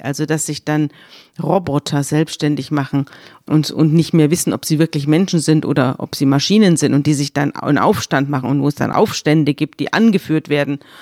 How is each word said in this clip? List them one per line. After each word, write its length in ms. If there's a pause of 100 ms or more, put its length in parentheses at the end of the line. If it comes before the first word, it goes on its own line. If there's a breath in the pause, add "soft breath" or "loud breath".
also 240
dass 180
sich 180
dann 260 (520 loud breath)
Roboter 640
selbstständig 640
machen 360 (420 loud breath)
und, 240
und 220
nicht 200
mehr 160
wissen, 240
ob 120
sie 120
wirklich 300
Menschen 320
sind 260
oder 320
ob 160
sie 140
Maschinen 500
sind 160
und 140
die 80
sich 180
dann 220
einen 240
Aufstand 500
machen 220
und 100
wo 60
es 80
dann 160
Aufstände 640
gibt, 240
die 140
angeführt 560
werden 280 (240 loud breath)